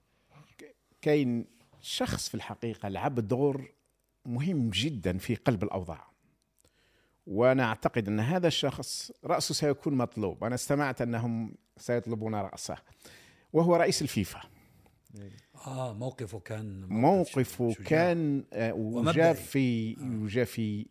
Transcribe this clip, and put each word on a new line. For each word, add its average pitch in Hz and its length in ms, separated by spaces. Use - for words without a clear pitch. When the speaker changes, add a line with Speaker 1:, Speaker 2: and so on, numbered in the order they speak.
Speaker 1:
ك-، - 180
كاين 135 440
شخص - 480
في - 60
الحقيقة 107 540
لعب 110 380
دور 131 440
مهم 131 440
جدًا 95 480
في 107 180
قلب 107 280
الأوضاع، 85 440
وأنا 127 360
أعتقد 110 440
أن 104 120
هذا 170 280
الشخص - 640
رأسه 156 280
سيكون 143 400
مطلوب. 110 500
أنا 120 120
استمعت 139 460
أنهم 117 540
سيطلبون 113 580
رأسه، 98 400
وهو 170 220
رئيس 170 260
الفيفا. 113 380
Speaker 2:
آه، 131 260
موقفه 110 460
كان 101 500
موقف 147 480
Speaker 1:
موقفه 120 340
Speaker 2:
شجاع. 104 180
Speaker 1:
كان، 160 540
آه، 113 200
Speaker 2:
ومبدئي. 117 360
Speaker 1:
وجاء 165 240
في، 117 640
Speaker 2:
آه. 117 260
Speaker 1:
وجاء 110 220
في 107 460